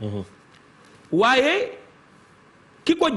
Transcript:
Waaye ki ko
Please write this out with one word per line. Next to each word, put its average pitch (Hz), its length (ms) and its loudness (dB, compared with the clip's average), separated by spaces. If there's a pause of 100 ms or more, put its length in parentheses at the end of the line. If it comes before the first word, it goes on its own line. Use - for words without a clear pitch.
(1120)
Waaye 269 600 2 (1120)
ki 330 100 2
ko 330 220 0